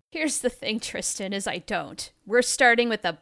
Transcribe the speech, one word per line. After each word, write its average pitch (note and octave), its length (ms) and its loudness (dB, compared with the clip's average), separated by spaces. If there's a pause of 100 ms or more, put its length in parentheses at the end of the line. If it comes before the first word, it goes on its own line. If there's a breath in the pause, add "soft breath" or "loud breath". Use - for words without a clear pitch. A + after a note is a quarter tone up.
(120)
Here's D#4 280 -2
the B3 120 0
thing, A3 280 -4
Tristan, F#3+ 540 -6
is G3 140 -4
I F3+ 100 -4
don't. - 540 -6 (140)
We're A#3+ 180 4
starting A#3+ 440 4
with A3 160 -2
a E3+ 180 0